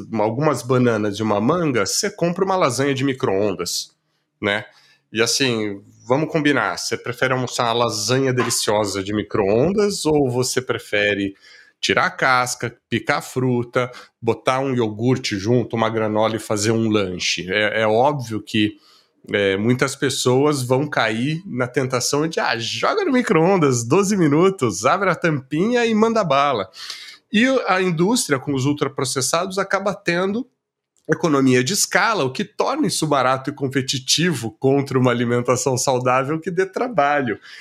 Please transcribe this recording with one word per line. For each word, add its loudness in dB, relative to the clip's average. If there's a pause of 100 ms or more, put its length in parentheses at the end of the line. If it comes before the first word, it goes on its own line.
(140)
algumas 0
bananas 2
e -2
uma 2
manga, 0
você -2
compra -2
uma 0
lasanha 0
de -2
micro-ondas, -2 (500)
né? 0 (460)
E -2
assim, 0 (260)
vamos 0
combinar, 2
você -6
prefere -2
almoçar -2
uma 2
lasanha 0
deliciosa 0
de -6
micro-ondas 0
ou 2
você -2
prefere -2 (440)
tirar 2
a -4
casca, 0 (140)
picar -2
a -6
fruta, -2 (280)
botar 0
um -2
iogurte 0
junto, 0
uma 2
granola 0
e -6
fazer 0
um 2
lanche? -2
É, 0
é 2
óbvio 0
que, 0 (540)
é, 2
muitas 0
pessoas 0
vão 0
cair -2
na -4
tentação -2
de, -4
ah, 0
joga -2
no 0
micro-ondas, 2
doze 2
minutos, 2
abre 2
a 0
tampinha 0
e 0
manda 2
bala. 0 (600)
E 4 (220)
a 2
indústria 0
com -4
os 0
ultraprocessados -2
acaba -2
tendo -2 (640)
economia 4
de -2
escala, 0
o -2
que -6
torna -2
isso -2
barato 0
e -8
competitivo -2
contra 2
uma 4
alimentação 0
saudável 0
que -8
dê 0
trabalho. 0 (220)